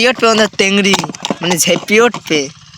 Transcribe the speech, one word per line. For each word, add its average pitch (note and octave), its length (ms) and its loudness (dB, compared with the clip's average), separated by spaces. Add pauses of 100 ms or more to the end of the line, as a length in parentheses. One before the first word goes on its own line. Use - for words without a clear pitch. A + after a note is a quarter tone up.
উঠবে A#3+ 200 -2
বন্ধুরা, A3 220 2 (100)
টেংরি G3 340 2 (460)
মানে F3 220 -2
ঝেঁপি F#3 320 0 (100)
উঠবে। F3+ 340 -2 (380)